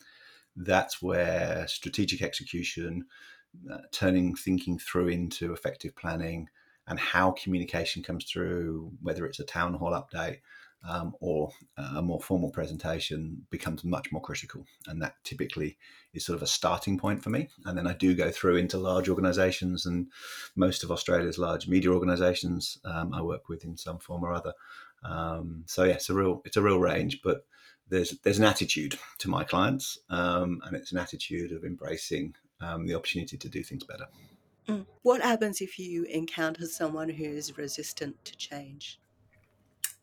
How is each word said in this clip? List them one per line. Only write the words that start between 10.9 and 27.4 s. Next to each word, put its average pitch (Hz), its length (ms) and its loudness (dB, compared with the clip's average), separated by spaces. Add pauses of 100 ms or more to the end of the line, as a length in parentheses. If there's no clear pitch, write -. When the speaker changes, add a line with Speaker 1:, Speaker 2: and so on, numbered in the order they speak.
Speaker 1:
or 78 280 2 (280)
a 71 260 -4
more 85 180 0
formal 87 300 0
presentation, 80 1000 -4
becomes 82 340 -4
much 87 280 -2
more 78 100 -4
critical. - 420 -10 (220)
And 80 160 -6
that 78 220 -4
typically - 560 -6 (340)
is 85 100 -8
sort 85 120 -2
of 82 80 -4
a 80 40 -2
starting 90 520 2
point 101 240 0
for 107 80 -2
me. 139 180 -2 (160)
And 90 100 -4
then 85 120 0
I 90 60 2
do 92 200 6
go 85 160 4
through 90 280 4
into 87 200 2
large 92 320 2
organisations, 90 800 2
and 87 180 0 (500)
most 92 280 4
of 85 80 -4
Australia's 85 480 2
large 82 280 0
media 90 240 6
organisations, 90 920 2
um, 82 260 -4
I 82 120 -2
work - 260 -4
with 82 140 -8
in 85 120 -8
some 85 220 -8
form 87 260 -6
or 87 100 0
other. 87 200 -4 (500)
Um, 82 640 -6
so - 180 2
yeah, 90 100 8
it's - 180 -2
a - 20 2
real, 95 320 4
it's - 120 -2
a 104 40 8
real 101 180 8
range, 87 440 2
but - 220 0 (440)